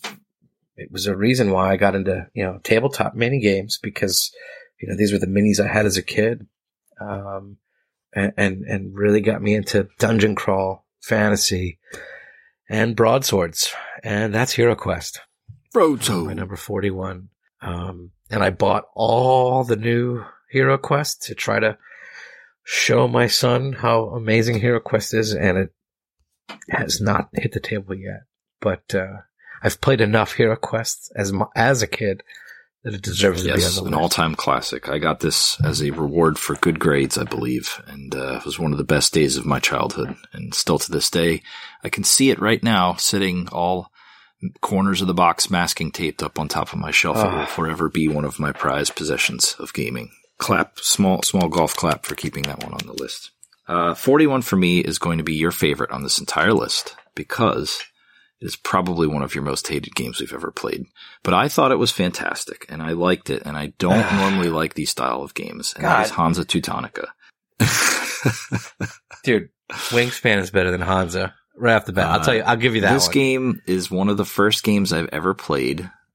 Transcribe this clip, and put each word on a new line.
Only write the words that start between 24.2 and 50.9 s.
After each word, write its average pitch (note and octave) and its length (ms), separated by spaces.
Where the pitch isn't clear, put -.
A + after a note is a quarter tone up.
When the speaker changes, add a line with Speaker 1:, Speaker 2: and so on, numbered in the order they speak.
Speaker 1:
HeroQuest A2+ 540
is, A2 200
and F#2 240
it G2 160
has - 300
not G#2 340
hit - 180
the G#2 80
table G2 340
yet. G2 280
But, - 340
uh, F#2+ 240
I've - 200
played C3+ 180
enough G#2+ 360
HeroQuest - 800
as G2 180
mu-, G2 120
as A#2+ 280
a G#2 40
kid G2 360
that A2 120
it G2 80
deserves F#2 420
to C#2 100
be F2+ 60
Speaker 2:
Yes, F2+ 160
Speaker 1:
on F#2 80
the F#2+ 40
Speaker 2:
an - 40
Speaker 1:
list. D#2 100
Speaker 2:
all-time E2 320
classic. - 540
I C#2+ 100
got D2+ 220
this - 420
as D2+ 200
a D2 80
reward D#2 480
for - 180
good E2 240
grades, C#2+ 380
I - 60
believe, - 640
and, C#2 280
uh, C2 240
it - 80
was C#2+ 120
one D#2 140
of C#2+ 60
the C#2 60
best C#2+ 280
days C#2+ 240
of C2 80
my D2 140
childhood. - 580
And - 220
still - 240
to - 120
this E2+ 200
day, E2 320
I - 60
can G2+ 140
see C3+ 260
it - 100
right A2 220
now, F#2 320
sitting F2+ 580
all F2 400
corners G2 400
of F#2 60
the F2 60
box, F2 360
masking F2 420
taped - 300
up - 160
on D#2 100
top - 240
of E2 60
my D#2 120
shelf. D#2+ 280
It G#2+ 60
will F2 160
Speaker 1:
Ah. D2+ 60
Speaker 2:
forever D#2+ 440
be D#2 180
one D2 160
of C#2+ 160
my D2 120
prized C#2+ 440
possessions - 640
of - 160
gaming. A#1+ 360
Clap, - 420
small, F#2+ 420